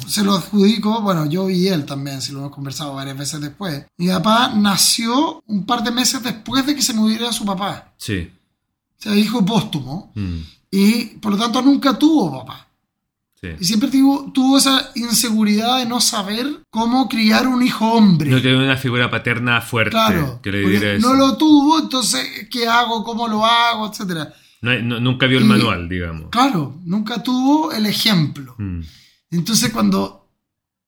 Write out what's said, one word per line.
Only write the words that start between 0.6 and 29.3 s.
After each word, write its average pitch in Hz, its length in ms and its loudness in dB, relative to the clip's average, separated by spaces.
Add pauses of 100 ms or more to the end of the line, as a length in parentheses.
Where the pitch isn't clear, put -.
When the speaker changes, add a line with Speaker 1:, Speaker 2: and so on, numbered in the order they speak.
Speaker 1:
bueno, 180 280 0
yo 190 200 -2
y 185 180 2
él 165 180 0
también, 139 360 -8
si 123 100 -10
lo 139 80 -12
hemos 139 120 -10
conversado 139 440 -10
varias 135 220 -10
veces 143 240 -8
después. 147 440 -8 (120)
Mi 175 100 -2
papá 214 480 2
nació 226 880 0
un 202 200 -4
par 240 180 -2
de 240 80 -2
meses 247 320 -2
después 254 420 -4
de 285 100 0
que - 60 -6
se 262 120 -2
muriera 220 380 0
su 214 140 -6
papá. 190 520 -6
Speaker 2:
Sí. 87 320 -6 (680)
Speaker 1:
O - 40 -20
sea, 208 140 -2
hijo 214 300 2
póstumo. 160 680 -4
Speaker 2:
Mm. 92 240 -6 (320)
Speaker 1:
Y, 208 340 2 (140)
por 208 140 -2
lo 202 40 0
tanto, 240 240 -2
nunca 277 360 4
tuvo 240 460 2
papá. - 240 -18 (720)
Speaker 2:
Sí. 92 100 -10 (100)
Speaker 1:
Y - 60 -6
siempre 220 240 0
tuvo, 277 440 2
tuvo 269 240 2
esa 269 380 0
inseguridad 226 840 0
de 254 80 -2
no 233 160 -2
saber 226 720 -4
cómo 233 360 0
criar 220 400 2
un 247 140 0
hijo 226 320 0
hombre. 175 380 6
Speaker 2:
No 131 100 4
tener 127 160 2
una 131 200 2
figura 123 340 -2
paterna 120 500 0
fuerte 113 300 -2
Speaker 1:
Claro, 180 500 0
Speaker 2:
que 98 100 -6
le 98 120 -2
Speaker 1:
porque 196 160 2
Speaker 2:
diera 214 160 0
eso. 220 120 2
Speaker 1:
no 262 60 4
lo 269 240 2
tuvo, 302 420 6
entonces, 247 680 -4
¿qué 233 180 -2
hago? 226 360 0
¿Cómo 233 240 -4
lo 214 180 0
hago? 233 460 0
Etcétera. 175 420 -8 (280)
Speaker 2:
No 120 100 0
hay, 117 100 0
no, 117 180 -4
nunca 127 280 2
vio 131 100 4
el 127 80 6
Speaker 1:
Y - 20 8
Speaker 2:
manual, 98 400 2
digamos. 85 440 -6
Speaker 1:
Claro, 180 520 0
nunca 214 380 -4
tuvo 269 500 0
el 214 140 -2
ejemplo. 170 720 -2
Speaker 2:
Mm. 92 240 -6 (500)